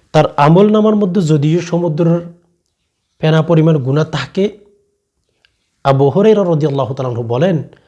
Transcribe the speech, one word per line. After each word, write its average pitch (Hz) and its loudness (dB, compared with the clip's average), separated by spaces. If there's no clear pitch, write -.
তার 156 2
আমল 165 4
নামার 214 2
মধ্যে 202 -2
যদিও 156 0
সমুদ্রের 170 -2
ফেনা 160 2
পরিমাণ 160 2
গুনাহ 135 -2
থাকে," 160 -6
আবু 135 2
হুরায়রা 208 2
রাদিয়াল্লাহু 143 -2
তাআলা 131 -8
আনহু 120 -6
বলেন, 131 -2